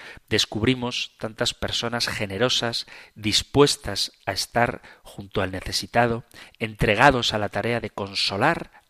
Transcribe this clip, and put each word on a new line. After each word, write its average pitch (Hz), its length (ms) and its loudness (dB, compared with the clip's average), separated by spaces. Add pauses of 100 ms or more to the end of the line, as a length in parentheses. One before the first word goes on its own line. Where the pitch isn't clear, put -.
(280)
Descubrimos 120 880 0
tantas 110 360 -4
personas 117 540 -4
generosas, 113 800 -2 (280)
dispuestas 110 960 2 (140)
a 98 80 -4
estar - 480 0 (220)
junto 101 380 -6
al 92 100 -2
necesitado, 117 760 -2 (340)
entregados 113 760 4
a 110 40 -2
la 104 120 -2
tarea 113 300 -2
de 107 100 -8
consolar 101 1000 -2